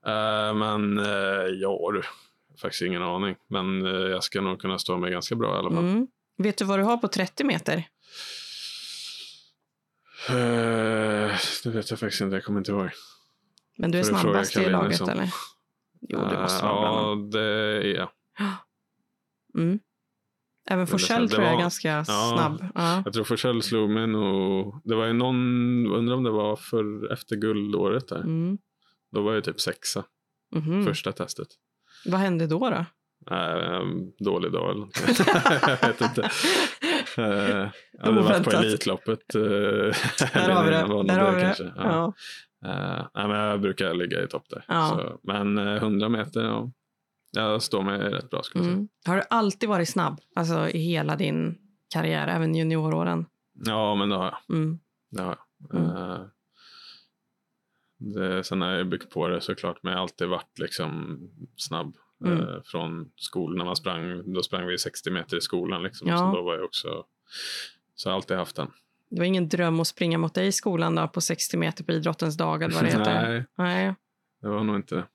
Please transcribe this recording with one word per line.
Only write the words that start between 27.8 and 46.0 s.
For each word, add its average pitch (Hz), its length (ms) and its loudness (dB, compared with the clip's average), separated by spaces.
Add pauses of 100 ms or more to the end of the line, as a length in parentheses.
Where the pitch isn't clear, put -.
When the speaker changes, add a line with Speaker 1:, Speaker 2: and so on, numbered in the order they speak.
Speaker 1:
där. - 140 -6
Speaker 2:
Mm. 165 360 0 (540)
Speaker 1:
Då 104 100 0
var 104 120 2
jag 104 100 0
typ - 180 -6
sexa. - 420 -4 (520)
Speaker 2:
Mhm. 165 300 0
Speaker 1:
Första - 260 -2
testet. - 360 -8 (580)
Speaker 2:
Vad 185 140 0
hände 170 280 2
då, 190 220 0
då? 170 160 0 (500)
Speaker 1:
Eh, 85 400 0
en 90 440 -4
dålig 90 320 0
dag 87 200 0
eller 98 100 -2
något. 101 200 -8 (680)
<laughs> 131 140 2
Jag - 60 4
vet - 140 2
inte. 123 280 0 (880)
Eh, 101 520 2 (220)
jag - 140 -8
hade 110 160 8
varit - 40 8
på - 240 6
Speaker 2:
Oväntat. 107 40 6
Speaker 1:
Elitloppet, 107 840 2
eh, 107 60 4
<laughs> - 0 -
Speaker 2:
Där 104 520 4 (400)
Speaker 1:
eller 190 200 4
Speaker 2:
har 175 100 6
vi 160 80 6
det. 160 60 4
Speaker 1:
en 160 120 2
vanlig 196 260 2
Speaker 2:
Där 185 40 4
har 196 60 6
Speaker 1:
dag 190 100 4
Speaker 2:
vi 180 60 2
det. 180 40 4
Speaker 1:
kanske. 185 300 -2
Ja. 170 380 0 (480)
Speaker 2:
Ja. 95 80 -6
Speaker 1:
Eh, 92 440 -4
nej, 104 140 0
men 104 120 2
jag 104 220 2
brukar 95 320 0
ligga 87 300 0
i - 40 -4
topp - 220 -6
där. - 180 -12
Speaker 2:
Ja. 160 220 2
Speaker 1:
Så, 90 340 -4
men, 101 340 0
eh, 101 240 0
hundra 107 280 2